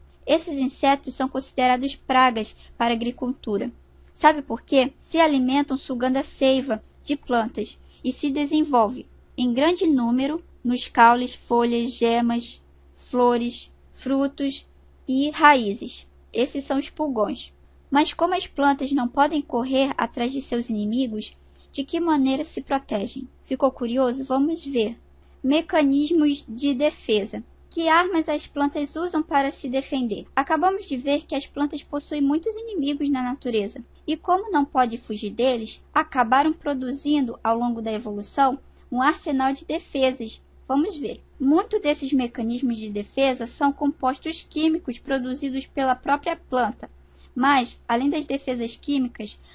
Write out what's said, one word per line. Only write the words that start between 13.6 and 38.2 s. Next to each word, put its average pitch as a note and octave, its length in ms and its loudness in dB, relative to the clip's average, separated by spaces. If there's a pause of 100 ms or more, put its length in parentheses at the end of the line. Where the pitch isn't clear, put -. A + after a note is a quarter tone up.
frutos C#4 760 -2 (400)
e C4+ 220 0
raízes. C4 800 2 (260)
Esses C4+ 320 -2
são C4+ 140 -2
os C#4 100 -6
pulgões. A#3+ 640 -4 (380)
Mas D4 200 2
como F4 220 0
as F#4 140 -2
plantas C#4 440 0
não B3+ 160 0
podem C#4+ 340 2
correr C4 540 0
atrás A#3+ 380 -4
de C#4 80 -6
seus A#3+ 280 -4
inimigos, G#3+ 680 -4 (340)
de C#4 140 -6
que E4+ 140 -4
maneira C#4+ 440 2
se - 180 -10
protegem? A#3+ 680 -4 (180)
Ficou C4 260 0
curioso? B3+ 540 -2
Vamos C#4+ 400 0
ver. A#3 340 -2 (420)
Mecanismos D4 1080 2
de C4+ 240 -2
defesa. A3+ 680 0 (260)
Que E4 180 -2
armas E4 400 4
as D4+ 200 -2
plantas C#4+ 480 -2
usam E4 260 -2
para C#4 300 0
se C#4 180 -10
defender? B3 560 -4 (100)
Acabamos F4 500 0
de C4+ 120 -6
ver C#4+ 260 0
que - 120 -8
as C#4 100 -4
plantas D4 380 -6
possuem D4 380 -6
muitos D#4+ 340 0
inimigos D4 540 -4
na C4 120 0
natureza. A#3+ 640 -4 (220)
E D#4 120 -2
como G4 340 0
não C#4+ 140 2
pode A#3+ 320 0
fugir G#3+ 320 -8
deles, A#3 520 -2 (120)
acabaram C#4 580 2
produzindo, C#4 880 -2
ao A3+ 160 0
longo A#3 240 -2
da A3 120 -4
evolução, A3 680 0 (320)